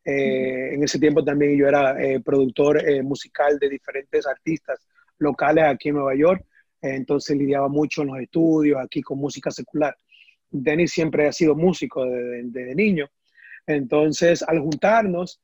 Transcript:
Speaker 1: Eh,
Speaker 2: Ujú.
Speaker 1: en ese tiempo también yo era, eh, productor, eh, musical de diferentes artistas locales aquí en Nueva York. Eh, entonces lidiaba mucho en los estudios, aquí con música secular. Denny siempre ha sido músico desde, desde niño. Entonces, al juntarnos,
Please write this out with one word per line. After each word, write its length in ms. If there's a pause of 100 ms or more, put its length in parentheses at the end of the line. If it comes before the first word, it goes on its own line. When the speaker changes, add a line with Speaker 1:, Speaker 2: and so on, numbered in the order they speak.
Speaker 1:
Eh, 640
Speaker 2:
Ujú. 80
Speaker 1:
en 80
ese 160
tiempo 240
también 340
yo 120
era, 340
eh, 180
productor, 580
eh, 240
musical 560
de 100
diferentes 580
artistas 600 (320)
locales 460
aquí 260
en 60
Nueva 180
York. 300 (380)
Eh, 140
entonces 400
lidiaba 320
mucho 340
en 60
los 120
estudios, 640
aquí 200
con 160
música 320
secular. 440 (560)
Denny 360
siempre 400
ha 60
sido 220
músico 500
desde, 380
desde 320
niño. 340 (580)
Entonces, 760
al 160
juntarnos, 840